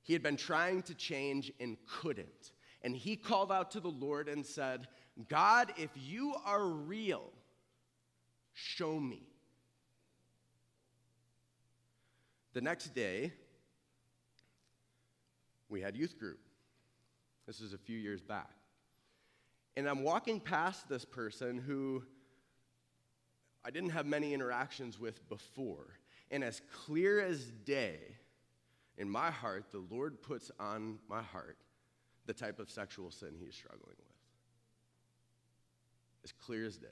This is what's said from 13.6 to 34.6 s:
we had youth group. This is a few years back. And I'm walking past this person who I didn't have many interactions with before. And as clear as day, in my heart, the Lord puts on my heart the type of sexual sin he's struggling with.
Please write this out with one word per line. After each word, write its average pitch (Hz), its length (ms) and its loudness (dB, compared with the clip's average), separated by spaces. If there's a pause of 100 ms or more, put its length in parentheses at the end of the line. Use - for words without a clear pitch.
we 101 120 -2
had 101 140 -2
youth 156 220 -2
group. 101 220 -8 (1080)
This 107 160 -12
is 101 120 -8
a 95 40 -10
few 113 200 -6
years 104 240 -4
back. 101 300 -6 (1300)
And 139 100 2
I'm 139 160 2
walking 208 360 2
past 170 500 0
this 131 160 -2
person 123 540 -4
who 135 440 0 (1600)
I 123 60 -6
didn't 170 220 0
have 156 140 2
many 147 280 4
interactions 123 680 0
with 113 300 -6
before. 104 680 -8 (320)
And 139 120 2
as 113 180 -2 (120)
clear 190 480 4
as 143 300 0 (140)
day, 113 340 2 (1000)
in 101 120 -2
my 139 220 2
heart, 110 400 -6
the 95 180 -8
Lord 131 320 -4
puts 127 380 -8
on 107 480 -4
my 107 140 -2
heart 95 360 -10 (680)
the 113 80 -4
type 107 260 -6
of 101 100 -8
sexual 95 420 -8
sin 80 280 -12
he's 85 160 -12
struggling 50 420 -18
with. - 180 -20 (2000)